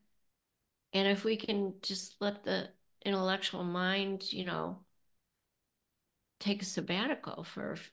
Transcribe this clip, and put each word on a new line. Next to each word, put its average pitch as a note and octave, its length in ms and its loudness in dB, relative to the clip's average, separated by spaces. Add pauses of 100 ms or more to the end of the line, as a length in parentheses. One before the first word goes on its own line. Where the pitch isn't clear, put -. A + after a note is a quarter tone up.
(920)
And G3 160 6
if G3 160 4
we A3 120 4
can G3+ 460 0
just - 380 -6
let G3+ 240 -2
the F#3 260 0 (340)
intellectual F#3+ 600 2
mind, F#3+ 680 0
you F#3+ 120 -4
know, E3+ 400 -4 (1600)
take G3+ 220 2
a - 20 -4
sabbatical F3+ 800 -2
for - 300 -6
a - 40 -6 (140)